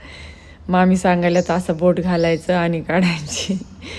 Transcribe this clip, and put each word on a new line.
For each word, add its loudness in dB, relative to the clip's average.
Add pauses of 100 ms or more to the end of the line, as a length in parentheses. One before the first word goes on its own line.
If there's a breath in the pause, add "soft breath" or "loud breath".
(680 loud breath)
मामी 4
सांगायला 2
तर -2
असं -2
बोट 2
घालायचं 0
आणि 0
काढायची, -2 (400 loud breath)